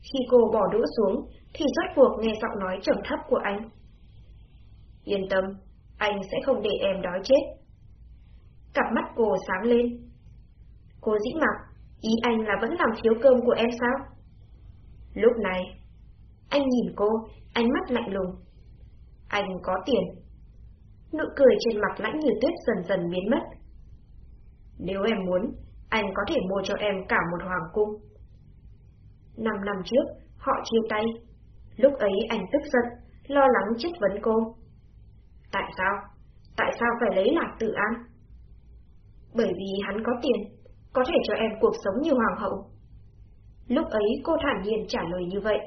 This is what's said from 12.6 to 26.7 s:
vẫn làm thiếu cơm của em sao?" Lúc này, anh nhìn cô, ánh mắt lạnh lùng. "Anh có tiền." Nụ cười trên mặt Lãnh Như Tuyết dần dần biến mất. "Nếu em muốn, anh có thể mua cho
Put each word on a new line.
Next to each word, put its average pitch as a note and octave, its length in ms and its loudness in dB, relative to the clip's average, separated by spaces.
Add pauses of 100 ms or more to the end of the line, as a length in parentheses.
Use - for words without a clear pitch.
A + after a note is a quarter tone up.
vẫn A3+ 180 -2
làm D#4 100 4 (140)
thiếu A3+ 100 6 (100)
cơm B3+ 180 8
của A#3 160 4
em A3+ 120 2 (120)
sao?" B3+ 340 -2 (1000)
Lúc A3 180 6 (100)
này, F#3 180 -2 (880)
anh C#4+ 200 4
nhìn A3 280 0
cô, G#3 120 2 (460)
ánh A#3 140 4
mắt E4 220 0
lạnh G#3+ 220 -2
lùng. F#3+ 220 -4 (960)
"Anh F#3 340 -4
có F#3 120 -2 (120)
tiền." A#3 180 2 (1080)
Nụ D#4 120 -4 (120)
cười B3+ 240 8
trên A3 200 -2
mặt G3 200 -2
Lãnh A3 180 -4
Như D4+ 120 2 (100)
Tuyết D#4+ 120 2 (140)
dần F#3 220 0
dần F3+ 220 -2
biến F#3 200 -4
mất. D4+ 120 0 (1400)
"Nếu F#3+ 240 -4
em G#3 240 0
muốn, F3+ 280 0 (340)
anh G#3+ 160 -2 (100)
có G3+ 140 -2
thể D#4+ 80 -2 (120)
mua G3 160 -2
cho G3+ 140 -4